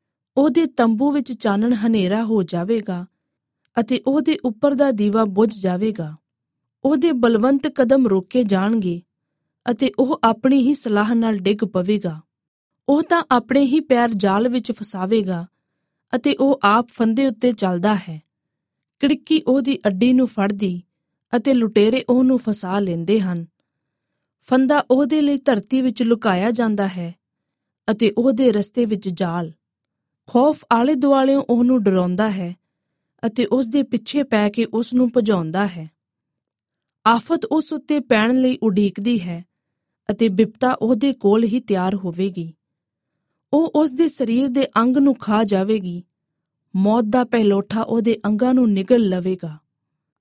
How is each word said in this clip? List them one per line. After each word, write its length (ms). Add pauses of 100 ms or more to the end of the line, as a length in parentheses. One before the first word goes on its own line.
(380)
ਉਹਦੇ 280
ਤੰਬੂ 460
ਵਿੱਚ 220
ਚਾਨਣ 400
ਹਨੇਰਾ 500
ਹੋ 200
ਜਾਵੇਗਾ 640 (720)
ਅਤੇ 280
ਉਹਦੇ 380
ਉੱਪਰ 280
ਦਾ 180
ਦੀਵਾ 340
ਬੁਝ 340
ਜਾਵੇਗਾ। 560 (680)
ਉਹਦੇ 280
ਬਲਵੰਤ 560
ਕਦਮ 400
ਰੋਕੇ 360
ਜਾਣਗੇ 580 (720)
ਅਤੇ 280
ਉਹ 240
ਆਪਣੀ 380
ਹੀ 120
ਸਲਾਹ 420
ਨਾਲ 220
ਡਿੱਗ 280
ਪਵੇਗਾ। 560 (680)
ਉਹ 140
ਤਾਂ 280
ਆਪਣੇ 340
ਹੀ 140
ਪੈਰ 340
ਜਾਲ 360
ਵਿੱਚ 220
ਫਸਾਵੇਗਾ 760 (680)
ਅਤੇ 200
ਉਹ 280
ਆਪ 240
ਫੰਦੇ 400
ਉੱਤੇ 240
ਚੱਲਦਾ 440
ਹੈ। 260 (800)
ਕਿੜਕੀ 480
ਉਹਦੀ 400
ਅੱਡੀ 260
ਨੂੰ 140
ਫੜਦੀ 540 (540)
ਅਤੇ 180
ਲੁਟੇਰੇ 560
ਉਹਨੂੰ 280
ਫਸਾ 420
ਲੈਂਦੇ 400
ਹਨ। 260 (960)
ਫੰਦਾ 500
ਉਹਦੇ 300
ਲਈ 160
ਧਰਤੀ 440
ਵਿੱਚ 220
ਲੁਕਾਇਆ 480
ਜਾਂਦਾ 360
ਹੈ 280 (760)
ਅਤੇ 260
ਉਹਦੇ 340
ਰਸਤੇ 340
ਵਿੱਚ 240
ਜਾਲ। 440 (720)
ਖੌਫ 440
ਆਲੇ 240
ਦੁਆਲਿਓਂ 540
ਉਹਨੂੰ 340
ਡਰਾਉਂਦਾ 480
ਹੈ 240 (720)
ਅਤੇ 200
ਉਸ 220
ਦੇ 160
ਪਿੱਛੇ 400
ਪੈ 260
ਕੇ 160
ਉਸ 280
ਨੂੰ 240
ਭਜਾਉਂਦਾ 500
ਹੈ। 240 (1160)
ਆਫਤ 380
ਉਸ 280
ਉੱਤੇ 260
ਪੈਣ 360
ਲਈ 280
ਉਡੀਕਦੀ 580
ਹੈ 240 (640)
ਅਤੇ 200
ਬਿਪਤਾ 440
ਉਹਦੇ 400
ਕੋਲ 300
ਹੀ 160
ਤਿਆਰ 360
ਹੋਵੇਗੀ। 580 (1000)
ਉਹ 220
ਉਸ 160
ਦੇ 160
ਸਰੀਰ 400
ਦੇ 200 (100)
ਅੰਗ 200
ਨੂੰ 180
ਖਾ 280
ਜਾਵੇਗੀ। 600 (720)
ਮੌਤ 300
ਦਾ 180
ਪਹਿਲੋਠਾ 580
ਉਹਦੇ 440
ਅੰਗਾਂ 280
ਨੂੰ 180
ਨਿਗਲ 380
ਲਵੇਗਾ। 480 (640)